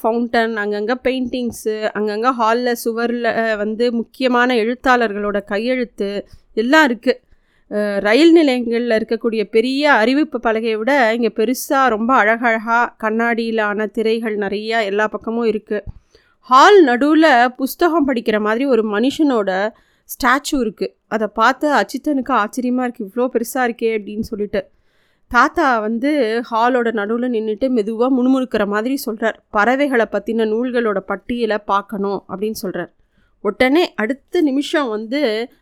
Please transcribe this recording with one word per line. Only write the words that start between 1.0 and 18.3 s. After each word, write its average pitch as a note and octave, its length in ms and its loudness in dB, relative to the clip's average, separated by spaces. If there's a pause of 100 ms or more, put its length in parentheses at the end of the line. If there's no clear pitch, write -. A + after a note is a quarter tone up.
பெயிண்டிங்ஸு, A#3+ 920 -4
அங்கங்க G#3+ 440 -2
ஹால்ல A#3+ 340 0 (120)
சுவர்ல, A#3 460 -2
அஹ், A3+ 260 -2
வந்து A3 360 -2
முக்கியமான B3 640 0
எழுத்தாளர்களோட G#3+ 920 0
கையெழுத்து G#3+ 840 -4 (260)
எல்லாம் C#4 300 4
இருக்கு. B3 360 -2 (500)
அஹ், G3+ 300 -2
ரயில் C#4+ 360 6
நிலையங்கள்ல A#3+ 640 2
இருக்கக்கூடிய A3+ 440 -2
பெரிய C4+ 480 2
அறிவிப்பு C4 500 2
பலகையை A3+ 340 -2
விட A3+ 380 2
இங்க A#3 200 0
பெருசா B3+ 540 0
ரொம்ப A3+ 260 0
அழகழகா A3+ 880 0
கண்ணாடியிலான A3 880 -2
திரைகள் A3 460 -2
நிறைய G#3 480 -2
எல்லா G#3 240 0
பக்கமும் A3+ 360 -6
இருக்கு. G#3 400 -4 (540)
ஹால் D#4+ 480 8
நடுவுல C4 640 4
புஸ்தகம் C#4+ 600 0
படிக்கிற A3+ 320 0